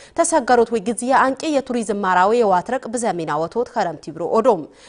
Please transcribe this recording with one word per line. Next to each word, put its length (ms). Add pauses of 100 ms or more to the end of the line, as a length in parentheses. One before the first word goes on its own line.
(160)
ተሰገሩት 560
ወይ 100
ጊዜ 340
አንቄ 320
የቱሪዝም 540
ማራዊ 320
የዋትረቅ 540
ብዘ 260
ሜና 240
ወቶት 340
ከረምቲ 400
ብሮ 180
ኦዶም 320 (280)